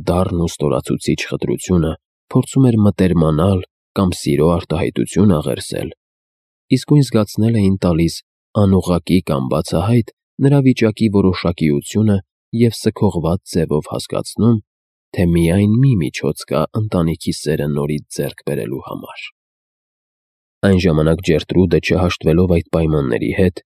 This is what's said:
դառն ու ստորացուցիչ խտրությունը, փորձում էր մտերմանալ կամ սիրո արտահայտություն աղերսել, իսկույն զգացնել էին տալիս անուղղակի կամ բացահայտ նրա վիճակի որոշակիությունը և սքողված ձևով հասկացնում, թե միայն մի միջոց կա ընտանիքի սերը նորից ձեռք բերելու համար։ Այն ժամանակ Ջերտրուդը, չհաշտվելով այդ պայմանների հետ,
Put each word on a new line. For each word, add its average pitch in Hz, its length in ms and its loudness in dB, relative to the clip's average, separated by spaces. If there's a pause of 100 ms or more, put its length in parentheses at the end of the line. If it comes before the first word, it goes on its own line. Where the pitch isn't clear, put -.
դառն 87 400 -2
ու 85 80 -2
ստորացուցիչ - 680 -4
խտրությունը, 80 720 -2 (380)
փորձում 131 360 2
էր 113 120 2
մտերմանալ 90 840 2 (320)
կամ 95 160 0
սիրո 73 380 0
արտահայտություն 85 840 0
աղերսել, 67 560 -6 (840)
իսկույն 143 320 4
զգացնել 110 540 0
էին 95 200 2
տալիս 82 380 0 (400)
անուղղակի 92 680 2
կամ 69 240 -4
բացահայտ 95 680 0 (260)
նրա 139 220 4
վիճակի 113 480 2
որոշակիությունը 92 1080 0 (360)
և 117 200 2
սքողված 87 720 -2
ձևով 76 420 -2
հասկացնում, - 680 -2 (560)
թե 98 120 0
միայն 87 480 2
մի 135 220 2
միջոց 73 480 -4
կա 73 260 -2
ընտանիքի 90 640 -2
սերը 73 340 -4
նորից 73 420 -4
ձեռք - 320 -8
բերելու 64 400 -6
համար։ - 420 -14 (1400)
Այն 98 160 4
ժամանակ 80 420 2
Ջերտրուդը, 85 580 2
չհաշտվելով 87 760 0
այդ 85 160 0
պայմանների 78 640 0
հետ, 92 300 0 (120)